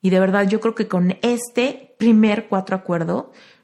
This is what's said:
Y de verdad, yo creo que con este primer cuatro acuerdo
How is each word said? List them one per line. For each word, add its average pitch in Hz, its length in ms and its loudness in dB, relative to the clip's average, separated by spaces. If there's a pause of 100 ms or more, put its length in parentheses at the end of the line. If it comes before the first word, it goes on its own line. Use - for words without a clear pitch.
Y 185 60 2
de 185 100 4
verdad, 196 280 2
yo 214 120 0
creo 226 140 -2
que 214 140 -4
con 180 340 0
este 240 720 -4
primer 220 520 2
cuatro 190 280 -4
acuerdo 175 540 -4 (340)